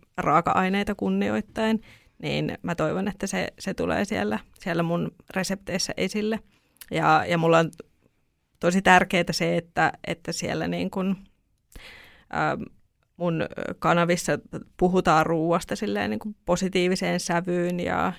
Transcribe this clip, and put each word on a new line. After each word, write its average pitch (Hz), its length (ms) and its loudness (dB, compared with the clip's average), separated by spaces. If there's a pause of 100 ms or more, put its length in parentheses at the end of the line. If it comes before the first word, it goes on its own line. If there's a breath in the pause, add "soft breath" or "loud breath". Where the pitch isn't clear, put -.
(180)
raaka-aineita 185 760 2
kunnioittaen, 208 840 0 (420 soft breath)
niin 147 400 -4
mä 175 120 -4
toivon, 175 340 -2
että 196 180 -6
se, 185 220 -4 (100)
se - 160 -6
tulee 170 300 0
siellä, 208 340 -2 (200)
siellä 170 240 -2
mun 170 280 -2 (260)
resepteissä 190 600 -4
esille. 214 440 -2 (500 loud breath)
Ja, 156 380 2
ja 170 100 2
mulla 165 200 6
on 165 120 2 (920)
tosi 180 220 2
tärkeää 185 480 6
se, 170 260 0
että, 160 360 0 (140)
että 170 260 -6
siellä 170 360 -4
niin 175 220 -4
kun, 190 260 -2 (1120 loud breath)
ää, 151 280 -2 (580)
mun 170 300 -2 (320)
kanavissa 170 540 2 (440)
puhutaan 175 500 4
ruuasta 165 500 0
silleen 202 340 -4
niin 214 80 -4
kun 214 160 -10 (120)
positiiviseen 180 760 0
sävyyn 175 600 -2
ja, 175 380 -2